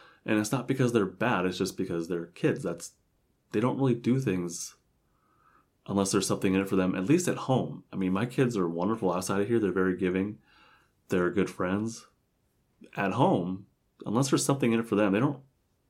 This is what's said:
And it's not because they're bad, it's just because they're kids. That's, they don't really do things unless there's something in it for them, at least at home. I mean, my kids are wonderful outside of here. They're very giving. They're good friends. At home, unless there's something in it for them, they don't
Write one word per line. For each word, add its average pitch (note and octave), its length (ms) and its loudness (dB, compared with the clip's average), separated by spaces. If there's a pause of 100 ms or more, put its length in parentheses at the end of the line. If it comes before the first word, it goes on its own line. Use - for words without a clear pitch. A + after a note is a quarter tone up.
(240)
And A2 140 0
it's G#2+ 140 -2
not C3+ 160 -2
because C3 240 2
they're A2 120 4
bad, F#2+ 400 0
it's F2+ 140 -2
just F#2 180 -2
because F2 300 -4
they're E2+ 200 -4
kids. F#2 360 -2
That's, - 300 -8 (580)
they G#2 80 -2
don't B2 200 0
really B2+ 180 2
do B2+ 240 0
things F2+ 560 -4 (1120)
unless G2 240 0
there's G2 160 2
something F#2+ 260 2
in F#2+ 60 4
it F#2+ 80 -2
for G2 80 0
them, F#2 180 2
at F#2+ 120 -2
least F3 200 2
at - 100 0
home. A2 460 -2 (100)
I F#2+ 40 -10
mean, F#2+ 160 0
my G2+ 140 0
kids B2 300 0
are F2+ 120 0
wonderful F2+ 440 0
outside F#2+ 280 0
of G2+ 80 0
here. A#2 100 2
They're G2 140 2
very F#2 240 2
giving. F#2+ 420 -2 (720)
They're F2+ 220 2
good F#2 200 0
friends. G2+ 560 -4 (880)
At G2 160 -2
home, G#2 540 0 (400)
unless B2+ 240 0
there's C#3 140 2
something C3+ 280 0
in A2+ 80 2
it A#2 60 -6
for - 80 -2
them, G2+ 180 4
they G#2 80 2
don't C#3+ 200 0 (500)